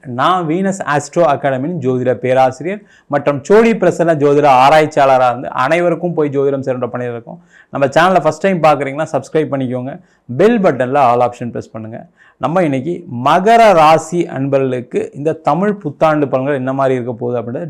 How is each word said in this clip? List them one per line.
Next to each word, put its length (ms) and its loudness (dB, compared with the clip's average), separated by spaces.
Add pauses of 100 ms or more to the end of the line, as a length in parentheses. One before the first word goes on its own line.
நான் 420 -2
வீனஸ் 360 -2
ஆஸ்ட்ரோ 380 -2
அகாடமியின் 580 -2
ஜோதிட 340 -2
பேராசிரியர் 680 -2 (260)
மற்றும் 360 -2
சோழி 280 4
பிரசன்ன 440 0
ஜோதிட 300 2
ஆராய்ச்சியாளரா 840 4
இருந்து 200 -6
அனைவருக்கும் 640 0
போய் 160 0
ஜோதிடம் 300 0
சேர்ந்த 280 -4
பணியில் 260 -8
இருக்கோம். 280 -16 (280)
நம்ம 180 -2
சேனலை 340 2
ஃபர்ஸ்ட் 200 -2
டைம் 220 0
பார்க்குறீங்கன்னா 480 0
சப்ஸ்கிரைப் 400 -4
பண்ணிக்கோங்க, 480 -6 (380)
பெல் 240 2
பட்டன்ல 360 0
ஆல் 220 4
ஆப்ஷன் 280 -2
பிரஸ் 240 -12
பண்ணுங்க. 360 -14 (300)
நம்ம 260 -2
இன்னைக்கு 420 -4 (180)
மகர 500 4
ராசி 540 2
அன்பர்களுக்கு 840 -4
இந்த 200 -4
தமிழ் 400 -2
புத்தாண்டு 520 -2
பலன்கள் 280 -2
என்ன 200 -4
மாதிரி 220 0
இருக்க 180 -6
போகுது 280 -6
அப்படின்றத 280 -10